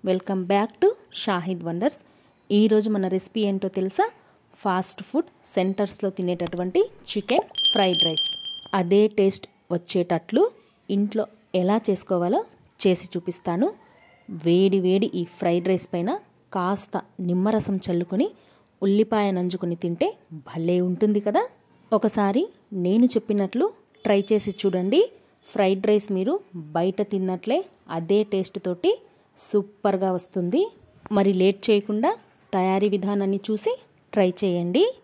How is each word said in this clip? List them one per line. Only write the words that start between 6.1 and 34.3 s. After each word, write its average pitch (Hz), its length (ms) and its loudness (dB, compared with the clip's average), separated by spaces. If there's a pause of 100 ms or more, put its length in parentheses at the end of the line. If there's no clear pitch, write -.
తినేటటువంటి 180 640 -2 (300)
చికెన్ 240 360 -2 (260)
ఫ్రైడ్ 190 340 2
రైస్. - 220 0 (500)
అదే 185 220 2 (180)
టేస్ట్ 190 280 0 (280)
వచ్చేటట్లు 175 680 0 (540)
ఇంట్లో 208 280 -2 (360)
ఎలా 190 160 2 (120)
చేసుకోవాలో 190 520 0 (440)
చేసి 180 300 2
చూపిస్తాను. 180 540 -2 (800)
వేడి 190 400 4
వేడి 190 240 2 (100)
ఈ 170 40 -2 (160)
ఫ్రైడ్ 175 320 0
రైస్ 180 220 -2
పైన 180 180 -2 (440)
కాస్త 190 460 -4 (260)
నిమ్మరసం 202 480 0 (100)
చల్లుకొని, 180 420 -2 (540)
ఉల్లిపాయ 208 440 2 (120)
నంజుకొని 180 460 -4
తింటే 175 240 0 (400)
భలే 170 300 0 (100)
ఉంటుంది 208 380 0
కదా. 320 180 0 (540)
ఒకసారి 214 460 0 (420)
నేను 226 300 4
చెప్పినట్లు 214 520 0 (380)
ట్రై 202 140 4 (120)
చేసి 208 300 0
చూడండి. 196 400 2 (500)
ఫ్రైడ్ 196 380 2
రైస్ 208 260 2
మీరు 190 160 0 (460)
బయట 190 220 0 (120)
తిన్నట్లే 185 440 -2 (400)
అదే 170 220 0 (140)
టేస్ట్ 190 320 -4
తోటి 180 260 -2 (560)
సూపర్గా 196 720 -2
వస్తుంది. 180 440 -2 (560)
మరి 196 140 4 (100)
లేట్ 196 260 4
చేయకుండా 208 440 2 (440)
తయారీ 190 400 2
విధానాన్ని 196 520 -2
చూసి 220 260 -2 (400)
ట్రై 190 140 4 (140)